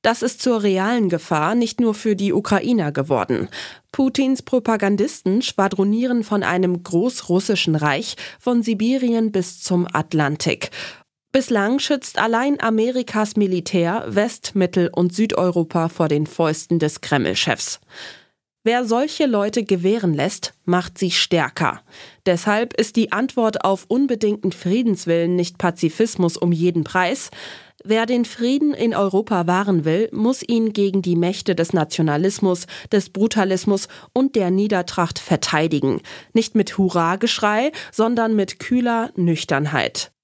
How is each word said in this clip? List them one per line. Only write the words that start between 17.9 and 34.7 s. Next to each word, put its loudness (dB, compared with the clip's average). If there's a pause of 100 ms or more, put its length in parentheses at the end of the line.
Wer 2
solche 0
Leute 0
gewähren 2
lässt, -2 (120)
macht 0
sie -2
stärker. 0 (460)
Deshalb 0
ist 0
die 2
Antwort -2
auf 0
unbedingten 0
Friedenswillen 0
nicht -2
Pazifismus 0
um 0
jeden 0
Preis. -2 (540)
Wer 0
den 0
Frieden 0
in 0
Europa 0
wahren 2
will, 2
muss 0
ihn 0
gegen 0
die 0
Mächte 0
des 0
Nationalismus, 0 (280)
des 0
Brutalismus 0 (240)
und 0
der 2
Niedertracht 0